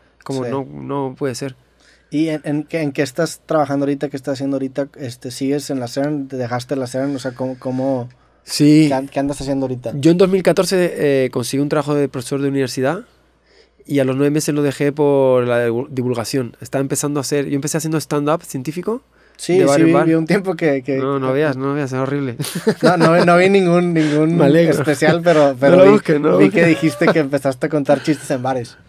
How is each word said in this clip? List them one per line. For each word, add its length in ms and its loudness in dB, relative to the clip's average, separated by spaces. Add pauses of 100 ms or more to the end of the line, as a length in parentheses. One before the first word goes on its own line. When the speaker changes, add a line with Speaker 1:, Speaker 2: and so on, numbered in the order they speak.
(220)
Speaker 1:
Como 220 -6
Speaker 2:
Sí. 60 -6
Speaker 1:
no, 200 -6
no 480 -8
puede 160 -6
ser. 220 -10 (540)
Speaker 2:
¿Y 180 -2
en, 160 -4
en 200 -2
qué, 180 -6
en 100 -4
qué 100 -2
estás 440 -4
trabajando 380 0
ahorita? 260 -4
¿Qué 60 -8
estás 180 -6
haciendo 220 -4
ahorita? 400 -6
Este, 340 -12
¿sigues 400 -4
en 100 -4
la 80 -6
cern? 400 -4
¿Te 80 -10
dejaste 400 -4
la 100 -4
cern? 300 -4
O 20 -10
sea, 140 -8
¿cómo, 260 -8
cómo, 500 -4 (340)
Speaker 1:
Sí. 460 4
Speaker 2:
qué 60 0
an-, 140 -4
qué 120 -6
andas 200 -4
haciendo 240 -4
ahorita? 300 -6
Speaker 1:
Yo 160 4
en 80 4
dos 100 4
mil 140 0
catorce, 500 2 (320)
eh, 60 -2
conseguí 320 -4
un 80 -2
trabajo 240 -2
de 140 0
profesor 340 -6
de 60 -2
universidad 560 -2 (800)
y 140 -2
a 40 2
los 120 0
nueve 140 2
meses 240 -2
lo 80 0
dejé 300 -2
por 540 2
la 200 0
divu-, 240 -2
divulgación. 720 -4
Estaba 220 -6
empezando 380 -4
a 20 -4
hacer... 240 -2
Yo 80 -4
empecé 240 -4
haciendo 200 -2
stand-up 440 -2
científico 600 -8 (340)
Speaker 2:
Sí, 200 -2
Speaker 1:
de 80 6
bar 120 4
Speaker 2:
sí, 60 4
Speaker 1:
en 40 6
Speaker 2:
vi, 80 4
Speaker 1:
bar. 120 2
Speaker 2:
vi 60 4
un 140 0
tiempo 280 0
que... 280 0
que 160 -4
Speaker 1:
No, 200 -2
no 140 0
veas, 240 0
no 160 -4
veas, 180 -4
es 80 -4
horrible. 380 -4 (460)
Speaker 2:
No, 160 4
no, 260 4
no 140 6
vi 100 4
ningún, 460 4
ningún 420 2
Speaker 1:
<laughs> 0 -
Me 80 4
alegro. 300 4
Speaker 2:
especial, 500 0
pero, 280 4
Speaker 1:
No 60 -8
Speaker 2:
pero 180 6
Speaker 1:
lo 80 8
Speaker 2:
vi, 80 10
Speaker 1:
busques, 280 2
no 120 0
lo 60 4
Speaker 2:
vi 120 6
que 100 2
Speaker 1:
busques. 80 6
Speaker 2:
dijiste 380 2
que 140 4
empezaste 460 -2
a 40 -8
contar 320 0
chistes 280 -4
en 120 -4
bares. 340 -6 (120)